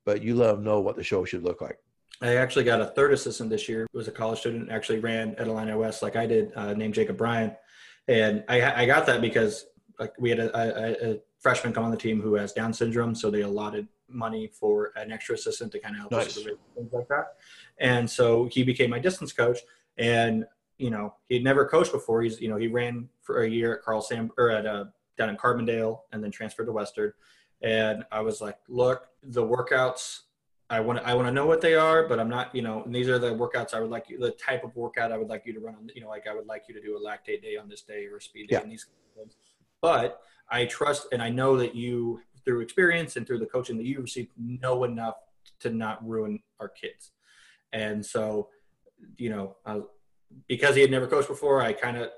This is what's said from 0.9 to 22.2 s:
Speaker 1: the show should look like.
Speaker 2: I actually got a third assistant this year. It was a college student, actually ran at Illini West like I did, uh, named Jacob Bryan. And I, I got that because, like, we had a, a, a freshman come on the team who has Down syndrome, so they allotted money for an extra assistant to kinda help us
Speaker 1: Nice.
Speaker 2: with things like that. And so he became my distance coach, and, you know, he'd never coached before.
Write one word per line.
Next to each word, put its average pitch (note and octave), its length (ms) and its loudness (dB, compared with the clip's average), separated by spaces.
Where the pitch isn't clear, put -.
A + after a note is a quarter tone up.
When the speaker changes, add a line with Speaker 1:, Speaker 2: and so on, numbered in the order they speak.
Speaker 1:
the - 80 -8
show F#2 220 0
should - 180 -6
look F2+ 180 -2
like. - 160 -10
Speaker 2:
I A#2+ 160 2
actually B2+ 260 2
got A#2 160 4
a G#2+ 60 2
third C#3 260 4
assistant A#2 380 0
this A2 180 -2
year. A2+ 160 -4
It A2+ 140 -10
was A2+ 100 -6
a A2 40 -8
college A2+ 280 -4
student, A2+ 320 -4
actually A2 280 -2
ran A2+ 360 -2
at A2+ 120 -4
Illini A2 260 -4
West A2 280 -2
like G#2 140 -4
I A2+ 100 0
did, A2 300 2
uh, G#2 180 -4
named G#2+ 200 -2
Jacob G#2 240 2
Bryan. A2+ 380 0
And G#2+ 400 4
I, B2 360 4
I - 20 4
got D3 220 6
that B2 120 4
because, A2+ 460 2
like, A2 180 -8
we A#2+ 120 2
had A#2 100 2
a, A2+ 180 0
a, A2+ 540 -2
a G#2 80 -4
freshman B2 260 2
come A2+ 140 0
on A2+ 60 0
the A2 160 -4
team A2 120 2
who G#2+ 140 2
has G2+ 200 0
Down A2+ 200 -2
syndrome, A#2 400 0
so A2 160 -2
they G#2 120 0
allotted G#2 460 -4
money A2+ 400 -6
for G#2 360 2
an G#2+ 160 -10
extra A2 240 -6
assistant A2 380 -6
to G#2 60 -6
kinda G#2 200 -10
help - 120 -8
us A2+ 240 -2
Speaker 1:
Nice. G#2+ 100 -10
Speaker 2:
with G#2 120 -8
things A#2+ 160 -10
like B2 180 -4
that. C#3+ 160 0
And B2 320 2
so A#2 360 4
he B2+ 180 2
became B2 260 4
my A#2+ 80 -2
distance D3 340 -2
coach, A#2+ 280 2
and, A#2 500 2
you B2+ 100 -2
know, G#2 240 -6
he'd B2 140 2
never C3+ 240 6
coached E3 240 4
before. A#2 320 0